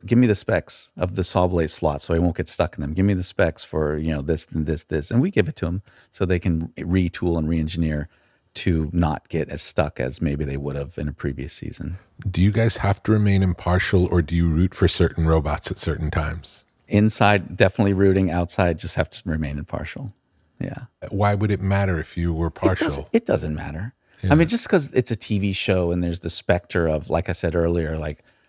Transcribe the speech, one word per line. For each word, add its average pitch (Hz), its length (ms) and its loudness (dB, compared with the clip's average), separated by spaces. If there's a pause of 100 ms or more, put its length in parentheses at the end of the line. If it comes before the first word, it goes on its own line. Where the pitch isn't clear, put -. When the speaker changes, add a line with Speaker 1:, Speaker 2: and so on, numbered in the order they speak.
Speaker 1:
"Give 117 120 4
me 123 80 6
the 107 80 4
specs - 640 -4
of 90 200 -4
the 92 80 0
saw 90 220 2
blade 85 240 0
slot 73 320 -2
so 85 120 -2
I 82 40 4
won't 85 180 2
get - 120 -4
stuck - 280 -4
in 78 60 -8
them. 71 120 -6
Give 95 120 2
me 101 80 2
the 92 80 -2
specs - 420 -2
for, 76 340 -2
you 80 120 -2
know, 73 120 -2
this 76 300 -2
and 80 140 -2
this, 76 180 -4
this." 76 260 -4
And 117 100 2
we 180 100 0
give 101 180 0
it 151 80 -8
to - 100 -4
'em 87 160 -4 (280)
so - 140 -4
they 90 140 2
can 85 300 0 (100)
retool 87 600 0
and 78 100 0
re-engineer 78 600 -2 (460)
to 80 380 0
not 85 380 0
get 80 180 -2
as 76 140 -8
stuck - 380 -2
as 65 200 -6
maybe 73 240 -2
they 69 140 -4
would 71 180 -6
have 71 220 -8
in 76 100 -4
a 71 40 -4
previous 69 420 -6
season. - 420 -10 (340)
Speaker 2:
Do 87 120 0
you 101 100 6
guys 113 260 2
have 101 260 0
to 104 80 2
remain 101 300 4
impartial, 90 640 2
or 87 140 2
do 80 160 -2
you 85 120 4
root 85 260 2
for 90 140 4
certain 82 380 2
robots 76 440 0
at - 80 -6
certain 78 320 -4
times? 78 540 -6 (240)
Speaker 1:
Inside, 104 680 2
definitely 101 380 2
rooting. 95 360 4
Outside, 87 480 0
just - 180 -8
have 80 140 0
to - 140 -18
remain 78 340 -4
impartial. 98 540 -10 (480)
Yeah. - 220 -8 (260)
Speaker 2:
Why 101 260 2
would 101 160 0
it 95 120 0
matter 98 360 2
if - 200 -10
you 85 160 0
were 82 140 0
Speaker 1:
It 78 60 -6
doesn't, - 240 2
Speaker 2:
partial? - 340 -4
Speaker 1:
it 233 140 2
doesn't 78 280 0
matter. 78 400 -8 (280)
Speaker 2:
Yeah. 98 100 2
Speaker 1:
I - 20 8
mean, 160 140 6
just 233 200 -2
'cause 151 240 2
it's - 180 0
a 117 60 0
T 104 220 -2
V 98 160 0
show 90 360 0
and 87 140 0
there's 85 160 -4
the 85 100 -8
specter 87 560 0
of, 78 240 -2
like 82 200 0
I - 20 -4
said 82 220 -2
earlier, 85 440 0
like, 76 240 -8 (260)